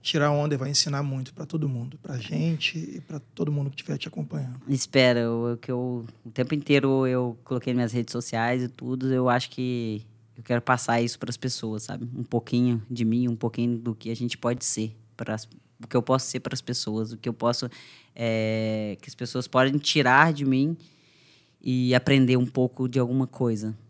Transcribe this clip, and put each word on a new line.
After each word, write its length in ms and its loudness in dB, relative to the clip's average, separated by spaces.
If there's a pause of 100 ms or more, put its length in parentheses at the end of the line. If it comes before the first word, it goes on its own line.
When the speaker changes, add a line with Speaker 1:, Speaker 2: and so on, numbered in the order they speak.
Speaker 1:
tirar 300 2
onda 240 2
e 20 -2
vai 140 -4
ensinar 320 0
muito 320 -4
pra 100 -10
todo 240 -4
mundo, 340 -6
pra 140 -8
gente 640 -2
e 220 -10
pra 200 -10 (140)
todo 180 -2
mundo 180 -2
que 60 -14
estiver 220 -6
te 100 -10
acompanhando. 600 -8
Speaker 2:
Espero, 500 4
eu, 400 0
que 120 -12
eu, 360 -4 (180)
o 60 -14
tempo 240 -2
inteiro 520 4
eu 380 0
coloquei 300 -4
nas 180 0
redes 200 -4
sociais 500 -2
e 60 -4
tudo, 440 -4
eu 160 2
acho 220 2
que 560 -4 (300)
eu 60 -20
quero 200 0
passar 400 2
isso 160 -2
pras 180 -6
pessoas, 460 -4
sabe? 340 -8
Um 80 -6
pouquinho 560 2 (100)
de 140 -2
mim, 240 2
um 80 -2
pouquinho 400 -2
do 180 -4
que 160 -10
a 60 -4
gente 220 -6
pode 260 -2
ser, 320 -2 (200)
pras, 300 -6 (360)
o 60 -18
que 80 0
eu 60 4
posso 260 0
ser 120 -6
pras 200 -6
pessoas, 520 -4
o 40 -12
que 120 -6
eu 60 -4
posso, 340 0 (460)
é, 840 -2
que 80 -18
as 80 -16
pessoas 320 -6
podem 300 4
tirar 540 6
de 120 -2
mim 320 2 (880)
e 300 2
aprender 420 6
um 100 4
pouco 420 0
de 100 0
alguma 280 2
coisa. 500 -2 (140)